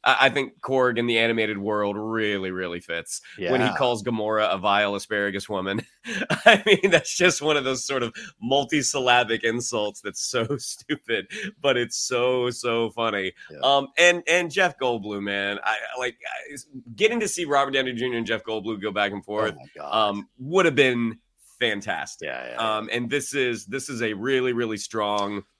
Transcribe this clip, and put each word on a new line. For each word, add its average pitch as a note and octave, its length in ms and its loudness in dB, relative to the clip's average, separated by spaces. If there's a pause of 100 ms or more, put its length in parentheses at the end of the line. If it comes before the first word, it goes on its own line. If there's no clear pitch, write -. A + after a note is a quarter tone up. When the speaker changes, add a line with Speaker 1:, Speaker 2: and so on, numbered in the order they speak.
Speaker 1:
I, B2+ 220 6
I - 20 6
think C3+ 320 -4
Korg B2+ 360 2
in A#2+ 100 0
the A#2 100 2
animated A2+ 400 2
world G2+ 420 0
really, G#2+ 520 -2
really F2+ 280 -4
fits E2 400 -8 (180)
when G#2 220 0
he A2+ 80 2
Speaker 2:
Yeah. G2 80 -2
Speaker 1:
calls A#2+ 280 0
Gamora G#2+ 500 0
a G2 40 -2
vile G2+ 380 2
asparagus G2+ 540 -4
woman. G2 320 -2 (240)
<laughs> G#3+ 240 -6 (160)
I G#3 200 8
mean, G3 260 4
that's D#3+ 260 2
just F3 240 2
one D3 160 2
of C#3 80 0
those C3 200 -2
sort C3 180 -2
of A2 100 -6 (580)
multisyllabic B2 720 2
insults A2+ 580 -2
that's G2+ 200 -8
so A2+ 300 -2
<laughs> C#3+ 60 -2
stupid, - 680 -6 (340)
but C3+ 160 4
it's A#2+ 200 -2
so, B2+ 540 0
so A#2 400 -2
funny. G#2 420 -2 (180)
Speaker 2:
Yeah. D#2 120 -16
Speaker 1:
Um, C3+ 240 4 (100)
and, F3 300 6
and E3+ 240 2
Jeff F3+ 260 0
Goldblum, G#2 460 -2
man, G2+ 400 -2
I, G#2 80 -2 (240)
I, B2+ 40 -8
like, B2 260 -4
I, - 320 -12 (380)
getting A3 260 2
to G#3 60 0
see F3 180 -4
Robert C#3 260 2
Downey C3 220 0
Junior A#2+ 260 -2
and A2 80 -4
Jeff A2 160 -2
Goldblum A2 380 -4
go G2+ 100 -2
back G2+ 200 2
and G2+ 140 -8
forth, G#2+ 300 -2
Speaker 2:
Oh C#2+ 40 -20
my - 160 -20
God. F#2+ 340 0
Speaker 1:
um, G2+ 200 -6 (100)
would E3+ 260 2
have D3 100 2
been A#2+ 420 2 (420)
fantastic. G2+ 680 -4
Speaker 2:
Yeah, B1 240 -8
yeah, A2 260 -2
Speaker 1:
Um, G#2+ 120 -6
Speaker 2:
yeah. A2+ 80 -2
Speaker 1:
and A#2+ 120 -4
this C3+ 240 -4
is, B2 320 -2
this B2+ 240 -8
is A#2+ 120 -6
a A2 120 -2
really, B2+ 400 0
really A2+ 240 -2
strong G#2 680 -2 (160)